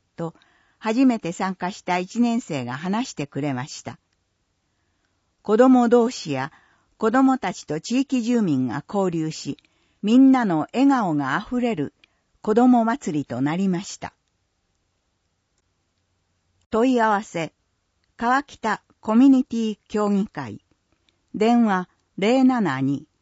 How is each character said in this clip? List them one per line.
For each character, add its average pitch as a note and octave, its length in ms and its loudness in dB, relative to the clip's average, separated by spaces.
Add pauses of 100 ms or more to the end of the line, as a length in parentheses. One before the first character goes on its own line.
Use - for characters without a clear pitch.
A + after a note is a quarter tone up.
(160)
と、 E3 180 -10 (440)
初 A3+ 280 2
め A#3+ 120 2
て E3+ 140 -6
参 F#3+ 220 -6
加 F3+ 160 -6
し - 100 -16
た F3+ 180 -4
一 F#3+ 220 -6
年 A#3 220 0
生 C3 240 -8
が B2 100 -8
話 F#3+ 340 -4
し - 40 -18
て C#3+ 120 -6
く - 140 -10
れ C#3+ 140 -4
ま B2 120 -6
し - 160 -18
た。 - 160 -14 (1400)
子 G#3+ 160 0
ど B3+ 140 8
も B3 180 6
同 A#3+ 220 4
士 D#3+ 220 -10
や C3+ 200 -6 (460)
子 G#3+ 140 -2
ど C4 100 4
も C4 160 2
た F#3 160 -6
ち - 100 -16
と D#3 160 -8
地 B3 200 -4
域 C4 220 -4
住 A#3 200 0
民 C3+ 240 0
が B2 200 -8
交 G3 260 -2
流 D#3 180 -6
し、 - 260 -12 (460)
み G#3+ 140 2
ん C4 160 8
な B3 120 2
の E3 280 0
笑 C4+ 160 2
顔 A3 260 0
が C#3+ 220 -2
あ F#3 40 -2
ふ B3 200 -6
れ A#3 160 -2
る C#3+ 180 -6 (480)
子 G#3+ 120 -2
ど A#3+ 120 6
も B3 180 6
祭 A3 360 -4
り C3+ 40 -6
と B2 160 -8
な D3 140 -2
り F#3+ 140 -2
ま F3+ 140 -2
し - 160 -16
た。 - 140 -14 (2500)
問 A#3+ 220 2
い A#3+ 80 2
合 A3 100 2
わ G#3 120 0
せ、 - 300 -8 (640)
川 B3+ 260 0
北 - 400 -6 (160)
コ A3 160 -4
ミ B3+ 120 6
ュ - 20 8
ニ C4 160 4
テ A3+ 120 -8
ィ A3 300 -4
協 G#3 240 -2
議 G3 160 0
会。 A#2 340 -14 (760)
電 A#3 280 2
話、 F#3 240 -2 (300)
零 A#3+ 240 2
七 G#3+ 380 2
二 C3+ 260 -4 (160)